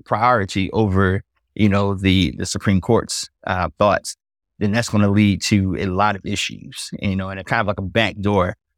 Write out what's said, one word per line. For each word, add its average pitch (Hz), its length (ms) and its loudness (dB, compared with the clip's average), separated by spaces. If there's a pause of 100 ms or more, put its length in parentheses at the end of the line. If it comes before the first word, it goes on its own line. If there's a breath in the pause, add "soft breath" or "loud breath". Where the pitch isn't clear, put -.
priority 107 680 0
over, 98 520 2 (320)
you 107 140 4
know, 101 260 0
the, 92 420 2
the 92 80 -6
Supreme 98 360 0
Court's, - 480 -2 (180)
uh, 90 220 -2 (100)
thoughts, - 380 0 (420)
then 101 140 0
that's 117 160 -2
gonna 101 200 2
lead 101 340 4
to 95 360 0
a 95 60 -4
lot 98 320 0
of 92 80 -16
issues, - 640 -8 (120)
you 95 140 -2
know, 95 140 -6
and 95 100 -10
a 92 60 -12
kind 117 160 0
of 98 60 -4
like 101 120 -2
a - 20 -6
backdoor 98 760 0 (200)